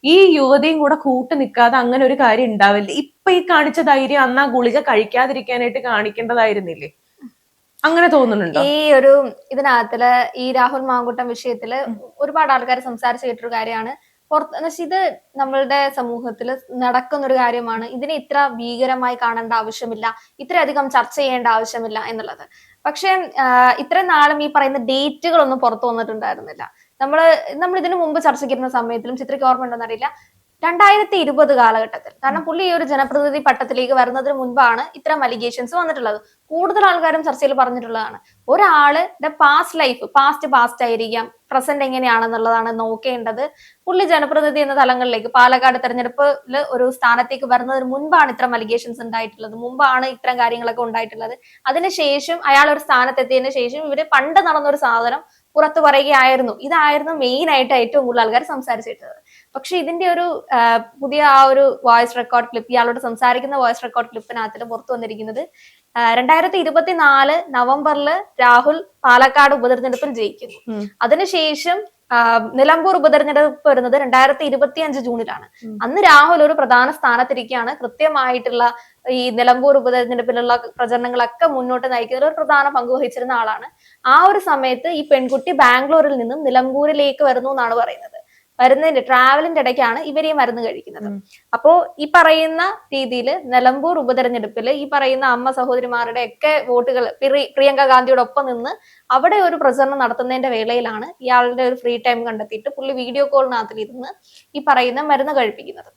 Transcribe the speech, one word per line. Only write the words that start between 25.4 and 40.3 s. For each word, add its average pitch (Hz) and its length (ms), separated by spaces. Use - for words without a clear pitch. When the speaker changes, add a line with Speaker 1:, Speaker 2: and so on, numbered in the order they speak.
Speaker 2:
പുറത്തു 233 280
വന്നിട്ടുണ്ടായിരുന്നില്ല. 226 840
നമ്മള്, 311 360
നമ്മൾ 359 260
ഇതിനു 349 160
മുമ്പ് 320 260
ചർച്ചയ്ക്കിരുന്ന 262 480
സമയത്തിലും 233 480
ചിത്രയ്ക്ക് 269 280
ഓർമ്മ 254 180
ഉണ്ടോന്നറിയില്ല, 233 480
രണ്ടായിരത്തി 403 540
ഇരുപത് 285 380
കാലഘട്ടത്തിൽ, 220 560
കാരണം 294 220
പുള്ളി 330 180
ഈ 359 80
ഒരു 339 120
ജനപ്രതിനിധി 285 600
പട്ടത്തിലേക്ക് 254 500
വരുന്നതിന് 254 400
മുൻപാണ് 254 640
ഇത്തരം 302 260
അലിഗേഷൻസ് 240 520
വന്നിട്ടുള്ളത്. 262 460
കൂടുതൽ 349 400
ആൾക്കാരും 330 380
ചർച്ചയിൽ 277 300
പറഞ്ഞിട്ടുള്ളതാണ്. 226 680
ഒരാളുടെ 311 800
പാസ്റ്റ് 311 520
ലൈഫ്, 262 260
പാസ്റ്റ് 277 420